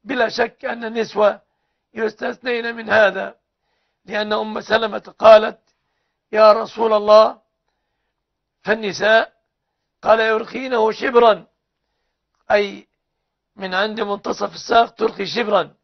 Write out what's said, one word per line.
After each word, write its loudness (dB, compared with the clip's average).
بلا -2
شك -6
أن -8
النسوة -2
يستثنين -6
من -14
هذا، 2
لأن -6
أم -6
سلمة -4
قالت: 4
"يا 6
رسول -2
الله"، 4
فالنساء، -2
قال: 2
"يرخينه -2
شبرا"، 2
أي -2
من -10
عند -4
منتصف -8
الساق 0
ترخي -6
شبرا. -2